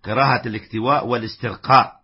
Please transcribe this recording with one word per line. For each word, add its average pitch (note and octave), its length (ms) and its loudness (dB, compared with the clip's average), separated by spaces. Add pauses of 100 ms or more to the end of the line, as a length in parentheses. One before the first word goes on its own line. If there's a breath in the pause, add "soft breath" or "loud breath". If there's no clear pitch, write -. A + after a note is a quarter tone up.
كراهة B2 400 2
الاكتواء A2 640 -2
والاسترقاء A2+ 840 0 (100)